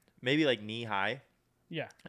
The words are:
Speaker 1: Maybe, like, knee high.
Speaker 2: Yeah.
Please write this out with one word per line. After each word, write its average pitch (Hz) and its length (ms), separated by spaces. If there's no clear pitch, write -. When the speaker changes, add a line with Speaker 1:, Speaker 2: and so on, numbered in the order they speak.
Speaker 1:
Maybe, 147 240
like, 117 160
knee 110 220
high. 107 380
Speaker 2:
Yeah. 156 200